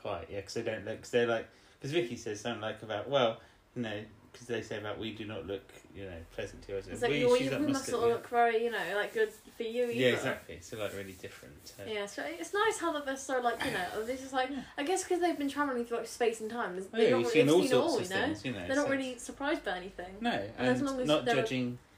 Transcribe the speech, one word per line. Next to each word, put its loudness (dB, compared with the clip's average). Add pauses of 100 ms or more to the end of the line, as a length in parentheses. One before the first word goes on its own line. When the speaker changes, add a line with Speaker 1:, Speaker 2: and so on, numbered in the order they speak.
Speaker 1:
quite, -6
yeah, -6
'cause -10
they -4
don't -4
look, -6
'cause -16
they're 4
like, 0 (340)
'cause -8
Vicky 0
says -6
something -4
like -6
about, -6
well, 4 (360)
you -2
know, -4 (300)
'cause -20
they -4
say -6
about, -6
"We -6
do -8
not -8
look, -6 (320)
you -10
know, -10 (160)
pleasant -10
to -6
us." -8
Speaker 2:
It's -8
like, 2
Speaker 1:
"We," 2
Speaker 2:
"Well, 6
Speaker 1:
she's 2
Speaker 2:
you, -2
Speaker 1:
like, 0
Speaker 2:
we 0
Speaker 1:
"Must 2
Speaker 2:
must -6
Speaker 1:
look 0
Speaker 2:
not 4
Speaker 1:
good." 6
Speaker 2:
look -6
very, 4
you 0
know, -2
like, 0
good 2 (240)
for -4
you 0
either." 0
Speaker 1:
Yeah, 6
exactly. -2
So, -14
like, -4
really -8
different, -14 (120)
so. -16
Speaker 2:
Yeah, -4
so -8
it's -8
nice 2
how 0
that -4
they're -2
so, -2
like, 0
you 0
know, -2
this -4
is -12
like, 2
Speaker 1:
Yeah. -6 (140)
Speaker 2:
I -2
guess 2
'cause 2
they've 2
been 2
travelling 0
through, -2
like, -6
space 2
and -4
time, -4
Speaker 1:
Oh, -6
Speaker 2:
they've 6
Speaker 1:
yeah, 8
Speaker 2:
not 6
Speaker 1:
you've 2
Speaker 2:
really 0
Speaker 1:
seen 8
all 8
Speaker 2:
seen 8
it 4
Speaker 1:
sorts 6
Speaker 2:
all, 4
Speaker 1:
of 0
Speaker 2:
you -6
know? 2
Speaker 1:
things, -2
you -2
know, -6
Speaker 2:
They're 0
not 4
Speaker 1:
so 0
Speaker 2:
really -2
surprised -4
by -2
anything. -10
Speaker 1:
No, 0
Speaker 2:
And -2
as 4
Speaker 1:
and 0
Speaker 2:
long -2
as 0
Speaker 1:
not 6
Speaker 2:
they're 4
Speaker 1:
judging 0 (200)